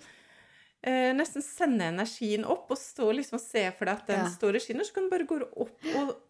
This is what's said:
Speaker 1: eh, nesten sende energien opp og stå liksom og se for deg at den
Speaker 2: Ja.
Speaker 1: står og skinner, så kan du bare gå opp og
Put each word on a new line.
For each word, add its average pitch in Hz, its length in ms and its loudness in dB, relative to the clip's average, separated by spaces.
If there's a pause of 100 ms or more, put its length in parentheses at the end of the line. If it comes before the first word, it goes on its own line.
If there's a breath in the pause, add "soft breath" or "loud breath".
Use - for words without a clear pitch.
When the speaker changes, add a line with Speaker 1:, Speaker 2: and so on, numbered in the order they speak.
(840 soft breath)
Speaker 1:
eh, 254 300 2
nesten 294 280 -2
sende 240 460 2
energien 208 560 -2
opp - 260 0
og 269 80 -2
stå - 380 0
liksom 269 240 -4
og - 80 -10
se 214 240 2
for 190 140 -4
deg 196 100 2
at - 100 -12
den 196 160 2
Speaker 2:
Ja. 180 60 0
Speaker 1:
står 196 260 2
og 240 80 2
skinner, 262 220 -2
så - 100 -8
kan 381 140 0
du - 20 -2
bare 349 160 2
gå 302 160 0
opp - 540 -6
og 277 180 0 (160)